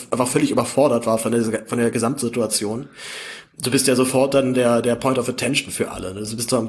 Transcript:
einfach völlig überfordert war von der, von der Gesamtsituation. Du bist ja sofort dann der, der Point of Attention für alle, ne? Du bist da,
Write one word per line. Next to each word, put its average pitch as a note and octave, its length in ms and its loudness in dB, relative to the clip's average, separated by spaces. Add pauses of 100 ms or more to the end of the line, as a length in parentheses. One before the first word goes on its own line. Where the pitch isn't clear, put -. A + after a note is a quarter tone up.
einfach B2+ 180 0
völlig D3 220 2
überfordert B2 560 2
war A2+ 140 2
von A2+ 140 -2
der, A#2 100 2 (240)
von C3 100 -4
der A#2 140 2
Gesamtsituation. A2+ 1000 -2 (720)
Du B2 120 -2
bist C3 160 2
ja C3 80 4
sofort C3 400 2
dann B2+ 180 2
der, A#2+ 300 4
der A#2+ 100 2
Point C3 240 0
of A#2+ 100 -2
Attention B2+ 440 -2
für - 180 -4
alle, F#2+ 240 -8
ne? G2+ 80 -8
Du G#2+ 140 -8
bist A#2 160 -4
da, B2 180 2